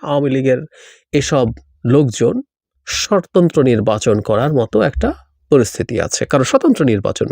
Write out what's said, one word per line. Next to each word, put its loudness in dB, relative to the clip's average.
আওয়ামী -2
লীগের 0
এসব 0
লোকজন 0
স্বতন্ত্র 0
নির্বাচন 2
করার -2
মতো 0
একটা -2
পরিস্থিতি 0
আছে, -6
কারণ 0
স্বতন্ত্র 2
নির্বাচন 0